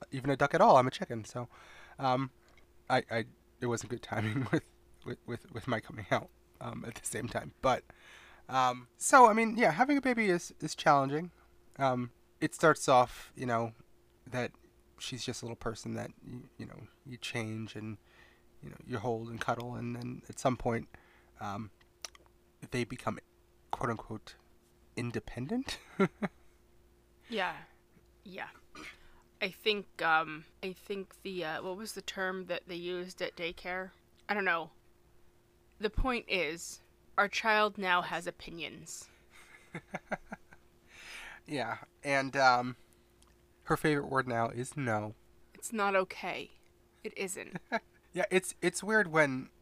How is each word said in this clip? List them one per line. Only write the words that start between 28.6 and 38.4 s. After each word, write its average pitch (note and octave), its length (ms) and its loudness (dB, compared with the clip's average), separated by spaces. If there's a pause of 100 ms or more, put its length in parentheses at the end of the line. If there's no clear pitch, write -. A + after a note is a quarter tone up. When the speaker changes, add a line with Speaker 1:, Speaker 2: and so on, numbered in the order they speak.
Speaker 2:
I G3 100 -2
think, G#3 520 -4
um, D#3+ 420 2 (180)
I F#3+ 100 -8
think F#3+ 500 -10
the, F#3 220 -6
uh, D#3 180 -6
what F#3 140 -8
was G#3+ 160 -12
the F#3+ 100 -12
term F#3 440 -6
that F3 200 -6
they F3+ 80 -10
used F3+ 480 -8
at - 140 -6
daycare? F3+ 540 -8 (380)
I G3+ 60 0
don't G3 100 0
know. E3 260 0 (1080)
The G#3 120 -2
point B3 380 0
is, E3+ 520 -4 (380)
our G3+ 100 4
child G#3+ 500 2
now F3+ 240 2
has E3+ 240 -6
opinions. E3 800 -12 (640)